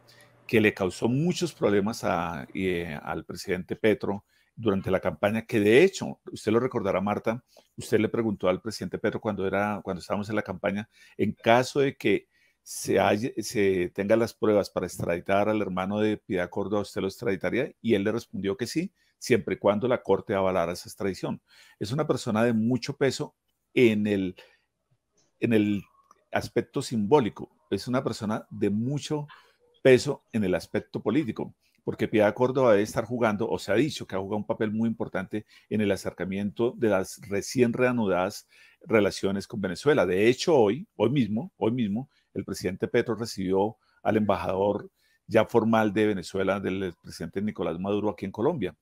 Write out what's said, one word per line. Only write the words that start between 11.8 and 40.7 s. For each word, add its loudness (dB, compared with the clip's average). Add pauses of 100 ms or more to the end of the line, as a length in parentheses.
de 0
que 0 (360)
se -2
haya, 2
se 0
tenga 2
las 0
pruebas 2
para -4
extraditar 0
al 0
hermano -2
de 0
Piedad -4
Córdoba, -4
¿usted -8
lo -2
extraditaría? -4 (100)
Y 0
él 2
le 0
respondió -6
que -8
sí, -6 (260)
siempre 0
y -6
cuando 2
la 0
Corte 0
avalara 0
esa -12
extradición. -6 (380)
Es -6
una -2
persona 0
de 2
mucho 0
peso -2 (380)
en 6
el, 0 (1000)
en 0
el 2 (500)
aspecto -2
simbólico, 0 (200)
es -6
una 0
persona -4
de -2
mucho -4 (560)
peso 6
en 0
el 2
aspecto -4
político, -2 (300)
porque -4
Piedad 4
Córdoba 4
debe 6
estar -4
jugando, -2
o -4
se -6
ha 2
dicho -2
que -6
ha -2
jugado -4
un -8
papel -2
muy 0
importante -6 (240)
en 0
el 2
acercamiento -4
de 0
las 0
recién 0
reanudadas 0 (320)
relaciones 0
con -8
Venezuela. 2
De 4
hecho, 4
hoy, 2